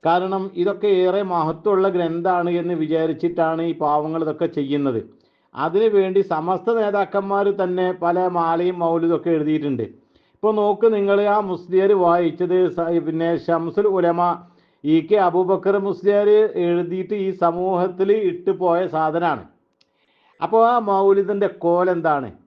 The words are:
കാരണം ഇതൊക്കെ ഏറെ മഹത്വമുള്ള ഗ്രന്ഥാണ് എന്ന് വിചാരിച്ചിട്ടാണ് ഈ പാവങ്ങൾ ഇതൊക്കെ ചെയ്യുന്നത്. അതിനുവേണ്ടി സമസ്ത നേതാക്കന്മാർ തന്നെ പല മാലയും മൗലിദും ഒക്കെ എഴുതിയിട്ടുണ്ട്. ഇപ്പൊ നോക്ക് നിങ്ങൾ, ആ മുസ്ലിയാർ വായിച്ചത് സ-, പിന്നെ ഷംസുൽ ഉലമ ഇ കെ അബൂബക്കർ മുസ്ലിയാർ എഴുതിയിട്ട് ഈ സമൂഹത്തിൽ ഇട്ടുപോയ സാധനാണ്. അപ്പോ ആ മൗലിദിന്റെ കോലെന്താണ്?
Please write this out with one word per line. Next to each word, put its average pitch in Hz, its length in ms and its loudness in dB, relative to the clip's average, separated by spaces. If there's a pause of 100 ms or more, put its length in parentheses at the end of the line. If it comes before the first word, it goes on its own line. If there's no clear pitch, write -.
കാരണം 190 500 0
ഇതൊക്കെ 190 320 -2
ഏറെ 185 360 2
മഹത്വമുള്ള 180 640 0
ഗ്രന്ഥാണ് 175 600 -2
എന്ന് 175 240 -2
വിചാരിച്ചിട്ടാണ് 160 880 -2
ഈ 165 100 -2
പാവങ്ങൾ 156 500 -2
ഇതൊക്കെ 156 240 -4
ചെയ്യുന്നത്. 139 540 -2 (540)
അതിനുവേണ്ടി 190 680 2
സമസ്ത 180 540 -2
നേതാക്കന്മാർ 202 760 0
തന്നെ 185 440 -2
പല 180 360 0
മാലയും 175 500 -2
മൗലിദും 165 380 0
ഒക്കെ 165 140 -2
എഴുതിയിട്ടുണ്ട്. 151 520 -2 (480)
ഇപ്പൊ 214 220 -2
നോക്ക് 208 400 2
നിങ്ങൾ, 202 280 2
ആ 208 200 2
മുസ്ലിയാർ 185 520 0
വായിച്ചത് 175 800 2
സ-, 170 280 -2
പിന്നെ 165 380 -2
ഷംസുൽ 170 500 -2
ഉലമ 175 360 2 (600)
ഇ 156 160 4
കെ 160 140 0
അബൂബക്കർ 185 640 2
മുസ്ലിയാർ 202 500 0 (260)
എഴുതിയിട്ട് 175 600 -2
ഈ 196 160 -2
സമൂഹത്തിൽ 185 840 0
ഇട്ടുപോയ 180 760 0
സാധനാണ്. 156 580 -2 (1000)
അപ്പോ 220 240 4
ആ 240 120 2
മൗലിദിന്റെ 196 680 2
കോലെന്താണ്? 170 840 0 (140)